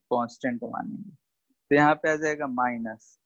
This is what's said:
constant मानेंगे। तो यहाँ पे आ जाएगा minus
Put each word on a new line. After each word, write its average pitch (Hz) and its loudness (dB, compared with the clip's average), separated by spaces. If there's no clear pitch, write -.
constant 120 -2
मानेंगे। - -10
तो - -6
यहाँ 147 6
पे 156 0
आ 156 4
जाएगा 151 -2
minus 120 -4